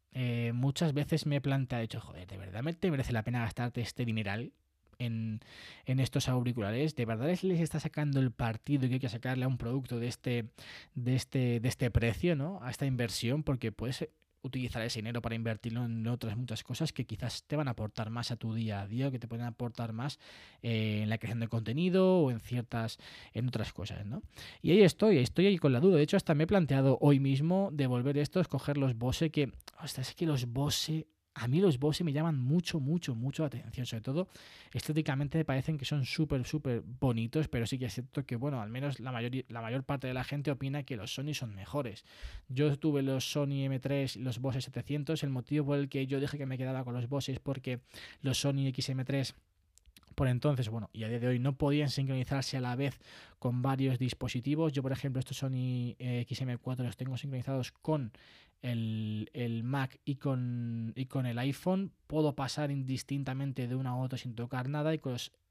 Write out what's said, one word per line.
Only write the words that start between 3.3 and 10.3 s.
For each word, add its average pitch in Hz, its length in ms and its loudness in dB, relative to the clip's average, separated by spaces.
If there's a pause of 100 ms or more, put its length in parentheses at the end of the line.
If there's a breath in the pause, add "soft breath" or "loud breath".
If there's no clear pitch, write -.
gastarte 120 400 -2
este 117 240 -4
dineral 110 480 -2 (460)
en, 113 420 -2 (460 loud breath)
en 131 140 2
estos 131 280 0
auriculares? 123 680 0
¿De 120 100 0
verdad 113 220 0
les, 180 160 0
les 185 160 4
está 156 200 0
sacando 147 400 0
el 131 100 4
partido 127 580 0
que 123 60 2
hay 131 60 2
que 127 80 -2
sacarle 127 380 -2
a - 20 2
un 127 80 0
producto 123 420 -2
de 120 100 -2
este, 120 420 -2 (440 loud breath)